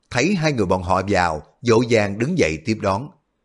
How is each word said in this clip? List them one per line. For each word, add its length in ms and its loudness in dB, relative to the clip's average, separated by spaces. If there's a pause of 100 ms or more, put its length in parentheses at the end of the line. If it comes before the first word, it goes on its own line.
thấy 260 0
hai 180 0
người 120 0
bọn 180 0
họ 260 0
vào, 340 0 (260)
vội 200 4
vàng 300 0
đứng 180 -2
dậy 280 0
tiếp 160 -2
đón. 280 -2 (360)